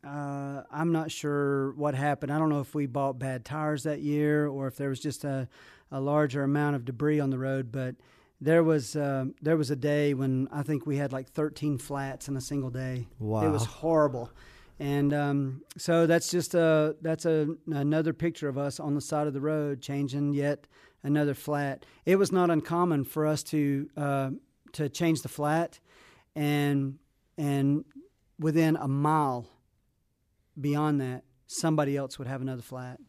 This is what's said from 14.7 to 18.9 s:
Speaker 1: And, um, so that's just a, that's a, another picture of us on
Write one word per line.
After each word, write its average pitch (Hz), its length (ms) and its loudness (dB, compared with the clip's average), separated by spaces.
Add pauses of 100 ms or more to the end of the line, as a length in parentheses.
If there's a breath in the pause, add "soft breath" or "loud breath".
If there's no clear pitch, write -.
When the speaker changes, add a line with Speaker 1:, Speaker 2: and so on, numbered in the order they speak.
Speaker 1:
And, 143 340 2
um, 143 500 -2 (140)
so 170 300 4
that's 170 240 2
just 175 240 -2
a, 156 480 4
that's 160 240 -2
a, 156 220 4 (180)
another 156 460 2
picture 165 360 -2
of 131 100 -4
us 143 200 -4
on 151 160 -2